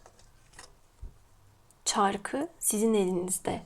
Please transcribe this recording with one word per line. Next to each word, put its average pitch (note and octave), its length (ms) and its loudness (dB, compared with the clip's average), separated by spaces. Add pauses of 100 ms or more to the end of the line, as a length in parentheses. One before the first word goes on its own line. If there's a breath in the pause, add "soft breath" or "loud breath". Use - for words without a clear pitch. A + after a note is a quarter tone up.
(1800)
çarkı G#3 640 0 (100)
sizin A3 360 2
elinizde F#3 720 0